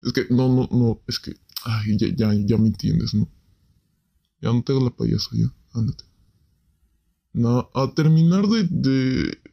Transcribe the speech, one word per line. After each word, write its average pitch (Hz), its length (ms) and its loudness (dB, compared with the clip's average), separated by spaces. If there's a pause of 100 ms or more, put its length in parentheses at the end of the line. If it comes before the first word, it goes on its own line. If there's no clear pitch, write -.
Es 120 100 -6
que, - 180 -2
no, 127 180 2
no, 127 240 2
no, 117 340 0
es - 140 -8
que, - 160 -14 (280)
ay, 107 320 -2
ya, 110 120 0
ya, 107 260 0
ya 104 240 0
me 110 80 4
entiendes, 110 480 -2
¿no? 107 140 0 (1120)
Ya 113 120 -2
no 120 100 0
te 139 100 -4
hagas 131 120 2
la 120 60 0
payasa, 113 440 -4
ya, 113 200 -2 (180)
ándate. - 320 -4 (1300)
No, 117 420 0
a 131 200 0
terminar 165 520 4
de, 214 240 2
de 131 680 0 (140)